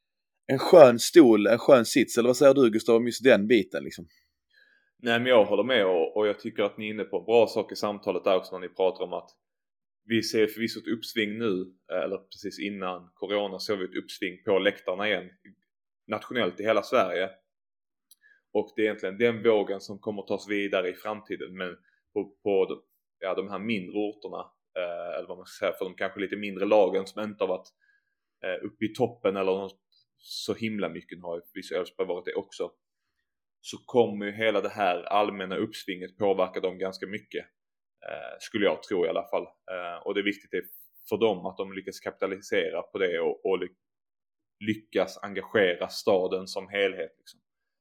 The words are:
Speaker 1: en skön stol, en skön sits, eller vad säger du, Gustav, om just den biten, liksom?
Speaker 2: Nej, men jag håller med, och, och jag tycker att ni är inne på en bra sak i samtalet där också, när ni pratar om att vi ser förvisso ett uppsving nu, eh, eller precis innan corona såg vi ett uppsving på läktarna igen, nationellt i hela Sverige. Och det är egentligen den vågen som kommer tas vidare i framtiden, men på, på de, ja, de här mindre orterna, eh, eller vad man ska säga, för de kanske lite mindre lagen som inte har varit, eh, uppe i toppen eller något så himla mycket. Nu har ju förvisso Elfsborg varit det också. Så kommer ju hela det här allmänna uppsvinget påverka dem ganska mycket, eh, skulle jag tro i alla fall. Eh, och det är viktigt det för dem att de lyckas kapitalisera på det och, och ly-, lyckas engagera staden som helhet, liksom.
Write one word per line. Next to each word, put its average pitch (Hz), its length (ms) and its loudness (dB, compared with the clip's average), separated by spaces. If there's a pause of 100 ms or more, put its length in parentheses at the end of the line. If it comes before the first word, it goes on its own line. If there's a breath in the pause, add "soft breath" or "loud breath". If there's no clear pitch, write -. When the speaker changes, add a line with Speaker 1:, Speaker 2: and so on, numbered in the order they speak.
(460)
Speaker 1:
en 131 120 0
skön 131 400 12
stol, 113 480 8
en 110 120 6
skön 123 260 8
sits, - 340 0
eller 120 100 2
vad 127 80 2
säger 139 180 8
du, 131 160 6
Gustav, 113 260 2
om 117 100 2
just 113 180 -8
den 107 220 6
biten, 101 380 0
liksom? 82 220 -14 (960)
Speaker 2:
Nej, 117 160 0
men 123 80 -2
jag 123 180 8
håller 104 200 0
med, 120 220 2
och, 90 300 2
och 107 100 2
jag 101 120 -2
tycker 110 240 -6
att 101 160 -2
ni 107 80 -8
är 107 40 -8
inne 107 140 -6
på 95 140 -6
en 87 60 -8
bra 110 220 6
sak 101 260 -6
i 98 40 -10
samtalet 101 480 -4
där 98 120 4
också, - 160 -4
när 90 160 -10
ni - 60 -16
pratar 92 300 0
om 90 80 -10
att 90 180 -10 (760)
vi 110 180 0
ser 110 240 2
förvisso 110 340 -6
ett 107 180 -4
uppsving 107 400 -6
nu, 95 360 -4 (180)
eh, 87 120 -2
eller 95 140 -6
precis 95 400 -14
innan 92 560 -8
corona 101 440 -4
såg 101 200 -4
vi 92 60 -6
ett 92 200 -8
uppsving 90 400 -10
på 98 140 2
läktarna 98 500 -2
igen, 92 160 -2 (840)
nationellt 107 540 -4
i - 20 -8
hela 107 200 2
Sverige. 92 480 0 (1200 soft breath)
Och 107 240 -4
det 113 60 0
är 107 40 2
egentligen 101 320 -6
den 113 240 0
vågen 101 380 0
som 101 180 -14
kommer 104 240 -10
tas 98 260 -8
vidare 101 420 -2
i 90 40 -10
framtiden, 101 640 -12
men 92 140 -8 (420)
på, 101 120 -4 (180)
på 95 260 2
de, - 140 -10 (360)
ja, 92 160 -4
de 95 140 -6
här 98 100 -10
mindre 98 400 -6
orterna, 92 420 -8 (380)
eh, 87 380 -8
eller 90 120 -10
vad 90 100 -12
man 92 80 -20
ska - 180 -12
säga, 90 140 -2
för 98 60 -6
de 92 100 -10
kanske 98 260 -8
lite 98 160 -4
mindre 101 280 -6
lagen 95 420 2
som - 160 -10
inte 104 220 -6
har 92 40 -4
varit, 92 200 -6 (760)
eh, 92 220 -8
uppe 107 180 -8
i 107 100 -6
toppen 113 420 -2
eller 95 160 0
något 95 280 -6 (380)
så - 360 -8
himla 107 340 -6
mycket. 85 300 -14
Nu 90 60 -20
har 87 120 -8
ju 87 60 -12
förvisso - 320 -14
Elfsborg 92 340 -6
varit 90 160 -6
det - 100 -8
också. 92 360 -8 (920)
Så - 260 -16
kommer 107 400 0
ju 101 60 -6
hela 107 280 0
det 101 80 -6
här 90 340 -2
allmänna 98 540 -2
uppsvinget 92 640 -8
påverka 95 420 0
dem 92 180 -4
ganska 95 280 -8
mycket, - 380 -12 (640)
eh, 71 320 -12
skulle 104 240 -4
jag 82 180 2
tro 87 240 -2
i - 20 0
alla 87 220 -2
fall. 90 120 -4
Eh, 90 640 -12
och 101 80 -4
det 101 60 -2
är 98 40 -4
viktigt 101 260 -6
det 90 120 -6 (460)
för 110 80 -4
dem 98 300 0
att 92 100 -10
de 95 160 -8
lyckas 98 280 -12
kapitalisera 95 840 -4
på - 160 -12
det 87 220 0
och, 80 260 -4
och 95 120 0
ly-, 90 180 -8 (840)
lyckas 104 600 -4
engagera 95 640 -2
staden 92 580 -2
som 95 220 -12
helhet, 95 500 -2
liksom. - 220 -20 (400)